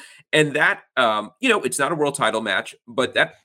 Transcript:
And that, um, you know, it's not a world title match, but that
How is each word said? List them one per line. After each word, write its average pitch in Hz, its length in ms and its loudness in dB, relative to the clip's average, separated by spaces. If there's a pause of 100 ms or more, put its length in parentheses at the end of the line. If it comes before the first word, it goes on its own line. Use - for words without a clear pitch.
(320)
And 151 220 2
that, 175 280 0 (140)
um, 107 340 0 (100)
you 262 80 0
know, 214 140 2
it's 123 160 -4
not 143 140 0
a - 20 -4
world 147 220 0
title 110 240 0
match, 104 340 -2 (140)
but 123 260 -2
that 156 200 0 (100)